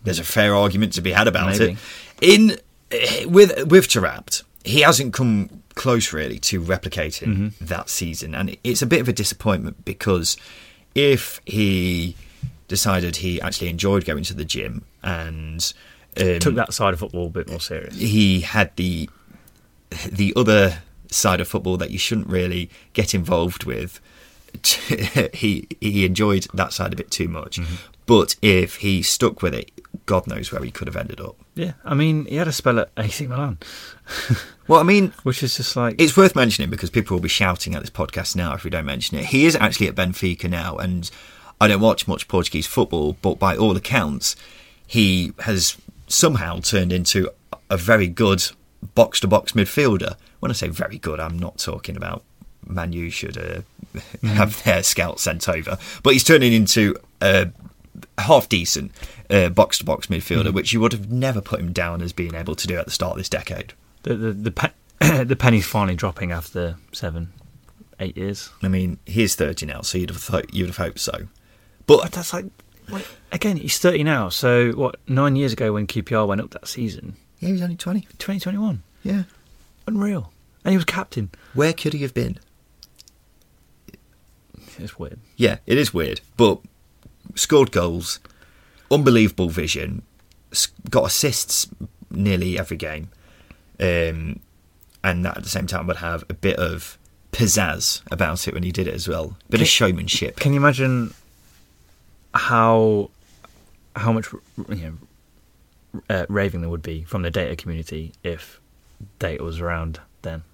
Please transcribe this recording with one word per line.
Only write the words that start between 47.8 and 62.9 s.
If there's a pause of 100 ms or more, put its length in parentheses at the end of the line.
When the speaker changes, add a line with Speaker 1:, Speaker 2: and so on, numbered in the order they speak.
Speaker 1:
good (520)
box-to-box
midfielder. (240)
When
I
say
very
good,
I'm
not
talking
about (420)
Man
U
should,
uh,
<laughs> (220)
Speaker 2:
Mm-hmm.
Speaker 1:
have
their
scouts
sent
over, (240)
but
he's
turning
into (240)
a (720)
half-decent, (380)
uh,
box-to-box
midfielder,
Speaker 2:
Mm-hmm.
Speaker 1:
which
you
would
have
never
put
him
down
as
being
able
to
do
at
the